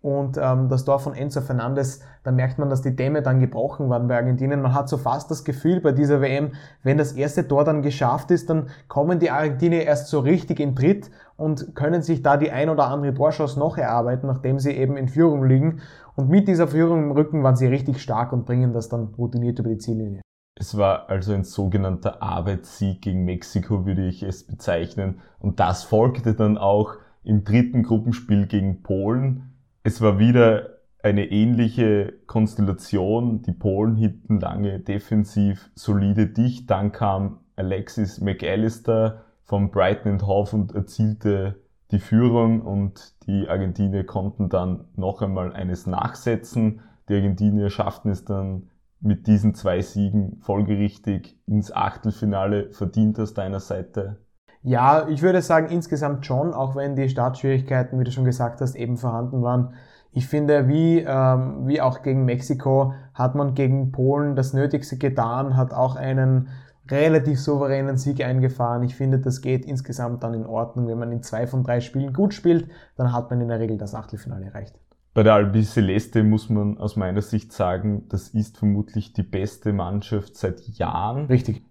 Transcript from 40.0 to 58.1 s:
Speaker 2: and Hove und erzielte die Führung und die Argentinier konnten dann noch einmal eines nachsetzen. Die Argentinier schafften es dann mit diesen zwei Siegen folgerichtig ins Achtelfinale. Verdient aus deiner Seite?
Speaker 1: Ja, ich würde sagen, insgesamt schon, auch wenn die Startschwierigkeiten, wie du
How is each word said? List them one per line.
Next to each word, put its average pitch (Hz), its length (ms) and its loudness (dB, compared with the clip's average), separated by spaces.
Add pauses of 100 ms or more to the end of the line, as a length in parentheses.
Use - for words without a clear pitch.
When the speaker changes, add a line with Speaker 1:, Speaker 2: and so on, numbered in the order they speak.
Speaker 2:
and 98 160 -2
Hove 101 300 0
und 101 180 -2
erzielte 101 840 -2 (320)
die 101 80 2
Führung 113 600 4
und 98 520 -6 (140)
die 98 200 -2
Argentinier 95 560 -2
konnten 98 440 -4
dann 90 380 -2 (100)
noch 95 260 -4
einmal 95 300 -4
eines 90 340 -6
nachsetzen. 110 920 -2 (280)
Die 104 60 0
Argentinier 101 560 2
schafften - 400 -4
es 95 140 -4
dann 95 460 -6 (300)
mit 104 280 0
diesen 107 260 6
zwei 92 280 0
Siegen 101 580 -2
folgerichtig 101 1080 -2
ins 208 240 0
Achtelfinale. 101 1000 -2
Verdient 107 480 0
aus 104 140 -4
deiner 95 260 -6
Seite? 98 560 -8 (460)
Speaker 1:
Ja, 131 440 4
ich 151 160 -2
würde 180 200 4
sagen, 160 260 2
insgesamt 147 580 -4
schon, 139 260 -2
auch 131 220 -4
wenn 139 220 -4
die 135 120 0
Startschwierigkeiten, 131 920 0
wie 127 40 2
du 123 60 -4